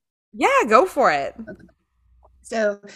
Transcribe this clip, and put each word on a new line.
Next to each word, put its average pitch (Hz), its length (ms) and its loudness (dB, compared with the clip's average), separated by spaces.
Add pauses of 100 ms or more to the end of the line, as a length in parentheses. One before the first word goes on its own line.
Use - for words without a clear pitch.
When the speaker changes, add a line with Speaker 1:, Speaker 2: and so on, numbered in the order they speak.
(320)
Speaker 1:
Yeah, 254 160 -2 (200)
go 240 180 4
for 233 260 0
it. 139 260 -4
Speaker 2:
Okay. 220 220 -18 (800)
So 208 380 -4 (160)